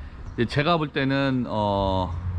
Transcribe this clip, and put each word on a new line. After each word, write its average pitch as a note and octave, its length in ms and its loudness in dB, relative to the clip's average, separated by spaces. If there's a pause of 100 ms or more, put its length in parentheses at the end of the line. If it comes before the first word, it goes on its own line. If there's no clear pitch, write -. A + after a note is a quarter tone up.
(360)
이제 A#2+ 100 2
제가 D3+ 320 2
볼 D3+ 120 0
때는, C3+ 600 0
어, G2 640 2 (260)